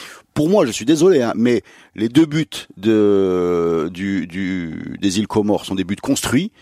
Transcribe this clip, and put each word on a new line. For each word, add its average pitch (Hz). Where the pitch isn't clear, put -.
Pour 151
moi, 196
je 113
suis 107
désolé, 160
hein, 113
mais 117
les 110
deux 151
buts 151
de, 92
du, 95
du, 90
des 95
îles 104
Comores 104
sont 95
des 95
buts 92
construits, -